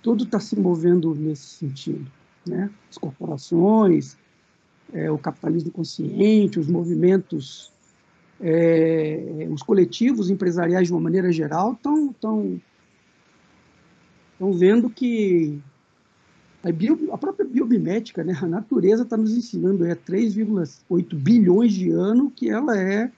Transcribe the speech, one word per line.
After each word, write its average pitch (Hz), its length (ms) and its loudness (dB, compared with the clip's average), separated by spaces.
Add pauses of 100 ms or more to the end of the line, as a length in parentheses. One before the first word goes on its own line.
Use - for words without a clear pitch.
Tudo 226 240 0
tá 214 120 -4
se - 200 -6
movendo 175 560 2
nesse 151 300 -6
sentido, - 640 -10 (360)
né? 190 240 -6 (200)
As - 80 -20
corporações, 170 1160 0 (760)
é, 160 180 -4
o 151 80 -2
capitalismo 160 520 -6
consciente, 190 880 0
os 151 100 -2
movimentos, 170 1040 -2 (680)
é, 160 1120 0
os 151 120 -6
coletivos 208 680 2
empresariais, 180 600 0
de 175 40 -2
uma 165 80 0
maneira 175 320 2
geral, 165 500 -2
tão, 294 300 0
tão, 208 480 -4 (1800)
tão 190 140 0
vendo 214 380 4
que 185 680 0 (1040)
a 175 100 -2
bio-, 254 400 0
a - 60 -10
própria 392 280 -4
biomimética, 226 800 -2
né? 175 160 -4
A 185 60 -4
natureza 214 580 0
tá 240 120 -6
nos 220 200 0
ensinando, 185 500 -2
é 170 80 -2
três 190 400 -2
vírgula 208 300 -2 (240)
oito 175 280 -2
bilhões 202 560 4
de 180 180 -2
anos 214 440 2
que 226 160 -4
ela 226 280 -2
é 202 400 -2